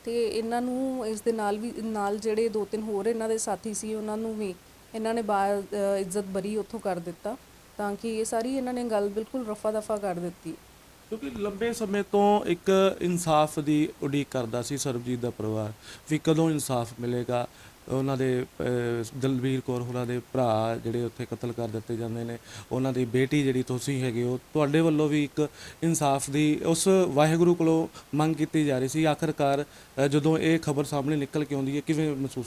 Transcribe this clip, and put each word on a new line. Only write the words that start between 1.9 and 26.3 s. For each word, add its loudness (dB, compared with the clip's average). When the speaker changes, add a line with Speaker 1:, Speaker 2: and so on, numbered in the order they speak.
Speaker 1:
ਜਿਹੜੇ 0
ਦੋ -2
ਤਿੰਨ -4
ਹੋਰ -2
ਇਹਨਾਂ -2
ਦੇ 0
ਸਾਥੀ -4
ਸੀ, -6
ਉਹਨਾਂ -4
ਨੂੰ -4
ਵੀ -4
ਇਹਨਾਂ -2
ਨੇ -2
ਬਾ-, 2
ਅ, -2
ਇੱਜ਼ਤ -4
ਬਰੀ -4
ਉੱਥੋਂ -6
ਕਰ -2
ਦਿੱਤਾ, -8
ਤਾਂ -4
ਕਿ -6
ਇਹ 0
ਸਾਰੀ -2
ਇਹਨਾਂ -2
ਨੇ -4
ਗੱਲ 0
ਬਿਲਕੁਲ -6
ਰਫਾ -4
ਦਫਾ -2
ਕਰ -2
ਦਿੱਤੀ। -8
Speaker 2:
ਕਿਉਂਕਿ -8
ਲੰਬੇ -2
ਸਮੇਂ -2
ਤੋਂ 6
ਇੱਕ 4
ਇਨਸਾਫ 2
ਦੀ 2
ਉਡੀਕ -2
ਕਰਦਾ -2
ਸੀ -6
ਸਰਬਜੀਤ -2
ਦਾ -2
ਪਰਿਵਾਰ, -4
ਵੀ 0
ਕਦੋਂ 4
ਇਨਸਾਫ -2
ਮਿਲੇਗਾ। -2
ਉਹਨਾਂ 0
ਦੇ, 0
ਅਹ, -2
ਦਲਬੀਰ 0
ਕੌਰ -2
ਹੋਰਾਂ -4
ਦੇ -2
ਭਰਾ 0
ਜਿਹੜੇ -2
ਉੱਥੇ -6
ਕਤਲ -6
ਕਰ -4
ਦਿੱਤੇ -6
ਜਾਂਦੇ -4
ਨੇ, -8
ਉਹਨਾਂ 0
ਦੀ 2
ਬੇਟੀ 2
ਜਿਹੜੀ 2
ਤੁਸੀਂ -2
ਹੈਗੇ 0
ਹੋ, 0
ਤੁਹਾਡੇ 2
ਵੱਲੋਂ 4
ਵੀ 2
ਇੱਕ -2
ਇਨਸਾਫ 2